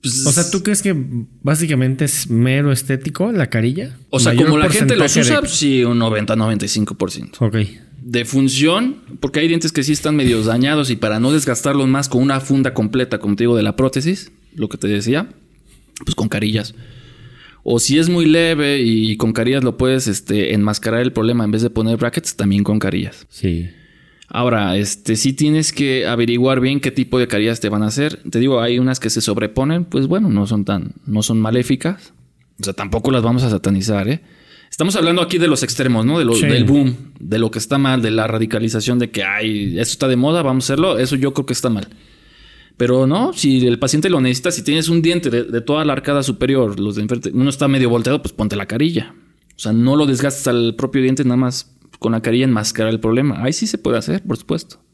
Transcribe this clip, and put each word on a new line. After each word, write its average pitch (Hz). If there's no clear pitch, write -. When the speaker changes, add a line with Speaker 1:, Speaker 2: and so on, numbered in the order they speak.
Speaker 1:
Pues 131
Speaker 2:
O 147
sea, 170
¿tú 190
crees 202
que 190
básicamente 143
es -
mero 131
estético 135
la 165
carilla? 131
Speaker 1:
O 135
sea, 117
Speaker 2:
¿Mayor 127
Speaker 1:
como 156
la 160
gente -
los -
Speaker 2:
porcentaje -
Speaker 1:
usa, -
Speaker 2:
de 285
Speaker 1:
pues -
sí, 135
un 120
noventa, 110
noventa 110
y 101
cinco 104
por -
ciento. -
Speaker 2:
Ok. 110
Speaker 1:
De 120
función, 139
porque 139
hay 165
dientes 165
que 147
sí 143
están 151
medio 123
dañados 131
y 120
para 107
no 127
desgastarlos 139
más 135
con 127
una 135
funda 135
completa, 117
como 101
te 113
digo, 117
de 107
la 104
prótesis, 135
lo 110
que -
te -
decía, 113
pues -
con 110
carillas. 107
O 120
si 135
es 165
muy 175
leve 156
y 110
con 113
carillas 127
lo 120
puedes, 127
este, 98
enmascarar 107
el 127
problema 113
en 104
vez 110
de 117
poner 113
brackets, 120
también 101
con 107
carillas. 92
Speaker 2:
Sí. 87
Speaker 1:
Ahora, 110
este, 104
sí 135
tienes 151
que 131
averiguar 120
bien 131
qué 131
tipo 127
de 123
carillas 113
te -
van 104
a 107
hacer. 143
Te -
digo, 127
hay 120
unas 127
que 110
se 113
sobreponen, 123
pues 135
bueno, 185
no 101
son 107
tan, 98
no 107
son 110
maléficas. 123
O -
sea, 101
tampoco 107
las 123
vamos 123
a 123
satanizar, 98
¿eh? 151
Estamos 185
hablando 175
aquí 175
de 165
los 139
extremos, 120
¿no? 147
De 147
lo, 117
Speaker 2:
Sí. 107
Speaker 1:
del 123
boom, 135
de 107
lo 113
que 110
está 139
mal, 131
de 110
la 110
radicalización 113
de 117
que, 98
"Ay, 101
eso 117
está -
de 131
moda, 151
vamos 131
a 131
hacerlo". 160
Eso 131
yo 135
creo 139
que 127
está 123
mal. 104
Pero 127
no, 226
si 131
el 120
paciente 151
lo 165
necesita, 127
si 185
tienes 160
un 165
diente 170
de, 120
de 117
toda 147
la 151
arcada 143
superior, 127
los 101
de 104
enfrente, 117
uno 127
está 139
medio 131
volteado, 120
pues -
ponte 104
la 101
carilla. 143
O -
sea, 107
no 123
lo 151
desgastes 135
al 117
propio 131
diente, 131
nada 123
más 127
con 117
la 110
carilla 120
enmascarar 110
el 113
problema. 113
Ahí 135
sí 220
se -
puede -
hacer, 196
por -
supuesto. -